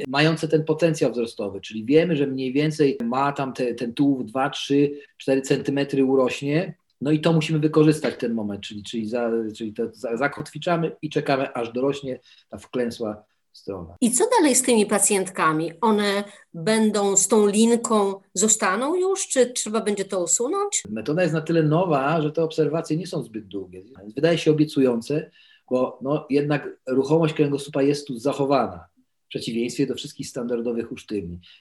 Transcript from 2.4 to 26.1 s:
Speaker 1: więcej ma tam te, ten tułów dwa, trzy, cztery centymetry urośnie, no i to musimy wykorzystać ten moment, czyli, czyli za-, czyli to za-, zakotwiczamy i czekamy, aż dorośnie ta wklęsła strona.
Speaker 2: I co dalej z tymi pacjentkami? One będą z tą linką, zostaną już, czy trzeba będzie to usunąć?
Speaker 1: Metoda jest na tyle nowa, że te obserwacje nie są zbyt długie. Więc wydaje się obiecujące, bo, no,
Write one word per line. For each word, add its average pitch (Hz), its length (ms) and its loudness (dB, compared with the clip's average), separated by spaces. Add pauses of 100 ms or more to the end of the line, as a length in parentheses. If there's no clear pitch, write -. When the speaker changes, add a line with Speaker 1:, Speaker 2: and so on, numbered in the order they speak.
Speaker 1:
więcej 147 500 2
ma 131 280 0
tam 135 220 -4
te, 123 200 -2
ten 120 200 -6
tułów 139 320 2
dwa, 131 240 -2
trzy, 143 420 2 (260)
cztery 135 240 0
centymetry 139 640 0
urośnie, 139 680 0 (280)
no 139 80 0
i 156 80 2
to 165 140 2
musimy 156 260 2
wykorzystać 151 580 4
ten 117 160 -2
moment, 101 280 -6
czyli, 104 220 -14
czyli 110 260 -6
za-, 120 220 -2 (240)
czyli 110 180 -8
to 117 180 -4
za-, 117 260 -6
zakotwiczamy 160 840 -2
i 151 80 -6
czekamy, 143 440 -2
aż 117 180 -6
dorośnie 131 480 -2 (300)
ta 107 80 -14
wklęsła 113 640 -6 (300)
strona. 90 480 -12
Speaker 2:
I 233 100 4
co - 120 2 (160)
dalej 294 160 4
z - 60 2
tymi 226 240 4
pacjentkami? 185 880 0 (100)
One 208 420 2 (300)
będą 202 640 2
z - 100 2
tą 214 200 6
linką, 220 640 2 (200)
zostaną 214 600 2
już, 370 320 -2
czy 247 180 4
trzeba 226 360 -4
będzie 208 240 -2
to 190 180 -2
usunąć? 359 680 -2
Speaker 1:
Metoda 156 320 -2
jest 160 120 2
na 160 80 0
tyle 165 220 2
nowa, 156 580 2
że 147 100 0
te 165 120 0
obserwacje 156 540 0
nie 180 100 -6
są 156 160 -6
zbyt 110 240 -12
długie. 92 360 -12
Więc 107 320 -18
wydaje 160 220 2
się 156 140 2
obiecujące, 131 800 2 (400)
bo, 127 300 -2
no, 143 280 -2